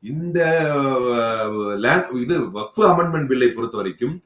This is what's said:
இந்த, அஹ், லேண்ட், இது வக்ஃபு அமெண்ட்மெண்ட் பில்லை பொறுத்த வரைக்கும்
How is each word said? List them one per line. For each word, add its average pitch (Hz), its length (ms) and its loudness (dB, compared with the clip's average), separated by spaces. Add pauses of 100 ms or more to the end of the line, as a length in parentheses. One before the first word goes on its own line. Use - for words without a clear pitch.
இந்த, 165 360 -4 (720)
அஹ், 107 640 -2
லேண்ட், 143 360 2
இது 127 240 -2 (140)
வக்ஃபு 104 340 -2
அமெண்ட்மெண்ட் 170 420 2
பில்லை 127 220 4
பொறுத்த 113 280 -4
வரைக்கும் 104 380 -4 (120)